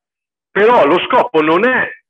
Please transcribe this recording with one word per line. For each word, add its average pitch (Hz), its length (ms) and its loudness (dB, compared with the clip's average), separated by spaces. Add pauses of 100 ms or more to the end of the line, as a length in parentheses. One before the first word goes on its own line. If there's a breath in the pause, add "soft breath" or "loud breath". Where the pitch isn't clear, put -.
(520)
però 208 340 2
lo 165 140 2
scopo - 400 -2
non 165 260 0
è 247 220 -2 (220)